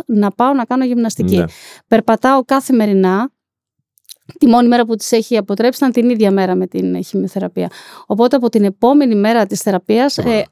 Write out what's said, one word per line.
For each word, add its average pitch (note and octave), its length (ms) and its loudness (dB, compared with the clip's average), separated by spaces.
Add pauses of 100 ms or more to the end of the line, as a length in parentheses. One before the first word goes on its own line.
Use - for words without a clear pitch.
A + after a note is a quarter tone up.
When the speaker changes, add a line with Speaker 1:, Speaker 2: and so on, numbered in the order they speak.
Speaker 1:
να G3+ 260 0
πάω B3+ 220 0
να B3+ 120 -2
κάνω C4 200 -2
γυμναστική". A3+ 520 -2
Speaker 2:
Ναι. F3 80 0 (420)
Speaker 1:
Περπατάω B3+ 580 0
καθημερινά. G#3+ 880 0 (1080)
Τη D4 80 4
μόνη A#3+ 200 4
μέρα A#3+ 180 2
που A3+ 100 -4
της - 160 -8
έχει A3+ 260 0
αποτρέψει G#3+ 420 -2
ήταν C4 120 0
την A#3+ 180 0
ίδια G#3+ 220 2
μέρα F#3 240 0
με F#3 120 -2
την F#3 360 -4
χημειοθεραπεία. F#3 680 -6 (360)
Οπότε A#3 300 0
από A#3+ 140 0
την A3 140 2
επόμενη A#3+ 520 2
μέρα G#3+ 300 2
της G3 160 -8
θεραπείας, A3 560 -2
Speaker 2:
Ωραία. A#3+ 160 -2
Speaker 1:
ε, G#3+ 180 -2